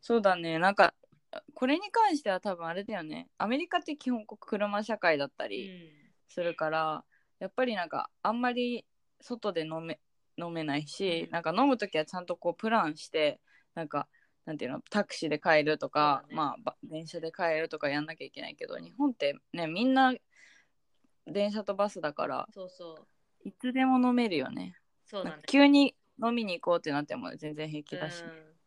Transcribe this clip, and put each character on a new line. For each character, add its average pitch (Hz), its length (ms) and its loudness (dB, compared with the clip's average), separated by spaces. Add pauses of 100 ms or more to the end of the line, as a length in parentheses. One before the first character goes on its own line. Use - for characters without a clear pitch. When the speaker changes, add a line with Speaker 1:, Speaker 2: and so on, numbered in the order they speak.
Speaker 1:
そ 233 160 2
う 226 40 6
だ 196 140 6
ね。 165 240 -2
な 185 140 4
ん - 20 0
か、 185 200 6 (600)
こ 254 140 0
れ 294 100 2
に 403 140 -8
関 427 240 6
し 285 60 -2
て 208 80 -2
は 185 100 0
多 196 160 -4
分 170 100 -10
あ 165 80 -6
れ 196 80 -6
だ 220 100 -8
よ 180 120 -6
ね。 156 240 -10 (100)
ア 196 80 -2
メ 233 100 0
リ 339 120 -4
カ 359 100 0
っ 311 60 -2
て 302 120 -6
基 254 140 -6
本 220 160 -4
こ - 80 -16
う - 100 -20
車 208 380 -2
社 214 160 -4
会 165 180 4
だ 139 100 0
っ 139 40 -10
た - 160 -10
り 123 240 -8
Speaker 2:
う - 20 -16
ん。 170 180 -18 (360)
Speaker 1:
す - 160 -8
る 170 140 -2
か 156 140 -2
ら、 156 340 -2 (340)
や 190 80 -10
っ 185 80 -10
ぱ 254 120 2
り 233 100 -2
な 180 100 -2
ん - 20 -12
か - 220 -6 (120)
あ 202 100 2
ん 240 80 -2
ま 247 100 2
り 240 340 -2 (360)
外 226 320 -4
で 165 80 -2
飲 160 200 -6
め、 165 200 -10 (360)
飲 170 160 -6
め 165 120 -4
な 143 120 -2
い 147 120 -4
し、 170 380 -2
Speaker 2:
う - 20 -14
ん。 - 20 -14
Speaker 1:
な 165 80 -2
ん 170 40 -4
か 165 140 -2
飲 262 120 6
む 262 100 4
と 208 80 -2
き 165 120 -4
は 156 60 0
ち - 120 -16
ゃ 180 40 -6
ん 175 60 -12
と 180 100 -4
こ - 140 -2
う 165 60 -2
プ 220 120 -4
ラ 220 160 4
ン 156 120 -2
し - 140 -16
て、 151 300 2 (360)
な 165 80 -4
ん 151 40 -10
か、 147 200 -4 (380)
な 160 80 -8
ん - 20 -8
て - 80 -6
い 123 40 -6
う 131 40 -6
の、 - 80 -10 (100)
タ 208 140 0
ク - 100 -12
シ - 120 -4
ー - 20 0
で 151 100 0
帰 156 240 6
る 151 140 2
と 143 140 -6
か、 147 320 2
Speaker 2:
そ - 40 -20
う - 40 -20
だ - 20 -16
ね。 143 40 -8
Speaker 1:
ま 147 180 -2
あ、 - 100 -14
ば-、 - 180 -6
電 160 240 -10
車 165 140 -10
で 165 100 -6
帰 165 300 0
る 160 80 -4
と 156 100 -8
か 147 120 -2
や 143 100 -2
ん 151 60 -6
な 160 100 -14
き - 80 -14
ゃ - 20 -12
い 135 40 -14
け - 100 -16
な - 80 -10
い 151 80 -14
け - 100 -10
ど、 - 120 -10
日 170 180 -14
本 285 140 4
っ 240 40 -4
て 143 240 -2 (140)
ね、 170 140 -4
み 175 180 -2
ん 262 80 4
な 262 220 6 (1120)
電 202 260 0
車 214 100 -4
と 202 120 -4
バ 202 160 0
ス 185 100 -12
だ 151 140 -4
か 156 120 -2
ら、 135 240 -4
Speaker 2:
そ 190 140 -14
う 180 60 -14
そ 165 360 -18 (380)
う。 - 40 -8
Speaker 1:
い 196 40 -14
つ 254 200 -6
で 262 120 2
も 262 160 6
飲 247 140 4
め 240 140 4
る 170 100 0
よ 131 120 -4
ね。 180 240 -10 (300)
Speaker 2:
そ 208 160 -10
う 185 40 -6
だ 180 60 -6
ね。 - 20 -
Speaker 1:
な - 60 -12
ん - 40 -20
か - 40 -14
急 285 200 8
に 285 280 8 (300)
飲 233 100 0
み 233 100 -2
に 180 140 -6
行 - 120 -2
こ 175 60 4
う - 20 2
っ - 20 0
て 160 100 -4
な 143 120 0
っ - 20 -4
て - 120 -8
も - 200 -10
全 151 180 -10
然 156 140 -8
平 151 140 -8
気 180 140 -12
だ 165 140 -6
し 175 120 -10
ね。 165 60 -12
Speaker 2:
う 165 40 -14
ん。 160 240 -20 (100)